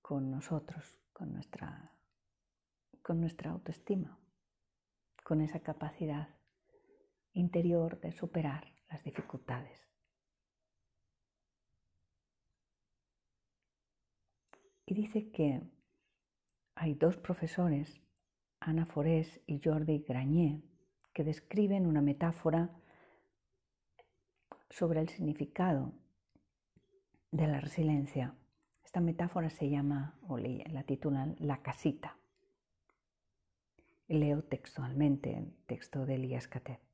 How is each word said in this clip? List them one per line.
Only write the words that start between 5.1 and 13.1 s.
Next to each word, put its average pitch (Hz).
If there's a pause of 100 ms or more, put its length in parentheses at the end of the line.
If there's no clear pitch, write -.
con 156
esa 156
capacidad 151 (1000)
interior 175
de 170
superar 156 (160)
las 156
dificultades. - (4000)